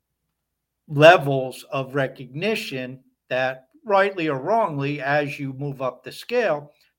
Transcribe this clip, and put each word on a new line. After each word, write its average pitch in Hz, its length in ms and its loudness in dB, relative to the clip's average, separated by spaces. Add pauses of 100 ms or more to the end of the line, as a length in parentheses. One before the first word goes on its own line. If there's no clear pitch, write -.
(880)
levels 143 800 6
of 131 240 -6
recognition 135 1040 -6 (300)
that 131 400 -2 (160)
rightly 196 440 2
or 139 120 -2
wrongly, 147 600 -2
as 143 380 -2
you 139 140 -8
move 135 300 -10
up 123 200 -6
the 123 80 -16
scale, 175 640 -4 (260)